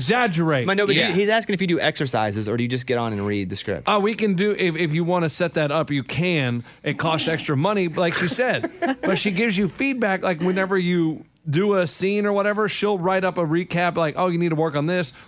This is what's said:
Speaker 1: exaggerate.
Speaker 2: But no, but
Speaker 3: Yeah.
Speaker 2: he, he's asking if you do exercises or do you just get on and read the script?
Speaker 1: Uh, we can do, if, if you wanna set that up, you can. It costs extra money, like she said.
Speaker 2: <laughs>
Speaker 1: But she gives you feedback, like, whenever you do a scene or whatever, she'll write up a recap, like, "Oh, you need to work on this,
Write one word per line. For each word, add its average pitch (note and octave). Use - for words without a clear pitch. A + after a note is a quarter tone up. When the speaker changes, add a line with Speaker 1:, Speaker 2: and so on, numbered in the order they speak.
Speaker 1:
exaggerate. E3
Speaker 2:
But G3
no, G#3
but G3+
Speaker 3:
Yeah. A3
Speaker 2:
he, F3+
he's G3+
asking A3
if F3+
you F#3+
do E3+
exercises A2
or A2+
do A#2
you A#2+
just B2
get A#2+
on A#2
and G2+
read G2+
the G2
script? -
Speaker 1:
Uh, G#3
we G#3+
can G#3
do, G3+
if, F3
if D#3+
you E3
wanna E3+
set E3+
that D3+
up, D#3
you C#3
can. C#3
It D3
costs D#3+
extra D#3
money, F#3+
like E3+
she F3+
said. A3+
Speaker 2:
<laughs> C4
Speaker 1:
But F#3+
she G3+
gives G3
you G#3
feedback, A3
like, F3+
whenever F#3
you F3
do G3
a F3+
scene G3+
or G#3
whatever, G3+
she'll G3+
write F#3
up F3+
a F3
recap, E3+
like, D#3+
"Oh, F#3
you F3
need E3+
to D#3+
work D#3
on D3
this, F3+